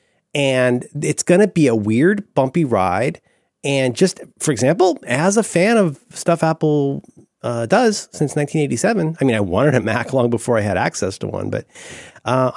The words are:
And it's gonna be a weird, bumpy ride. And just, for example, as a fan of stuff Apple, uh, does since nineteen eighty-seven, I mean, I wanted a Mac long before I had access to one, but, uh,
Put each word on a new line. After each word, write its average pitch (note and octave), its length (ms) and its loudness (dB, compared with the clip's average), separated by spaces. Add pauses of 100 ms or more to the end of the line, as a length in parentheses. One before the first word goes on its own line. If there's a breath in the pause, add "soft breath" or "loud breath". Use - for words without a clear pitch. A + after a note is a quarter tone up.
(340)
And B2+ 540 0 (160)
it's D3+ 180 -2
gonna F#3+ 260 4
be D#3+ 200 2
a A#2 80 2
weird, B2 580 0
bumpy C#3+ 320 0
ride. G#2+ 560 0 (440)
And C3+ 300 0
just, - 240 0 (200)
for D#3+ 120 0
example, E3+ 560 2
as D#3+ 300 0
a A3 60 2
fan G#3 340 0
of E3 200 0 (120)
stuff - 340 -2
Apple, D3+ 580 0 (420)
uh, A#2 220 -4
does G#3+ 460 0
since - 240 -4
nineteen D3+ 260 -2
eighty-seven, D#3+ 600 -2
I - 20 2
mean, A#2+ 140 2
I - 20 2
wanted G#2 360 2
a B2 60 2
Mac A2+ 300 -2
long B2 180 2
before A#2 280 0
I G#2+ 40 2
had G2+ 160 0
access G#2 420 -4
to - 80 -8
one, G1+ 220 -6
but, - 160 -6 (600 loud breath)
uh, B2+ 320 0